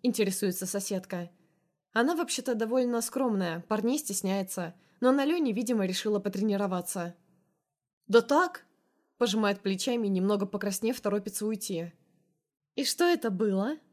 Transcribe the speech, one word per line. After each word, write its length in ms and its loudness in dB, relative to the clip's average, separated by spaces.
интересуется 640 0
соседка. 640 -6
Она 240 2
вообще-то 400 -2
довольно 460 0
скромная, 680 -2
парней 320 0
стесняется, 720 -4
но 100 6
на 140 2
Лене, 260 2
видимо, 340 0
решила 340 -2
потренироваться. 960 -2
«Да 140 8
так!» 440 2
пожимает 400 2
плечами 480 0
и, 20 0
немного 380 2
покраснев, 520 -2
торопится 460 -2
уйти. 460 -4
«И 80 -2
что 200 0
это 260 4
было?» 480 0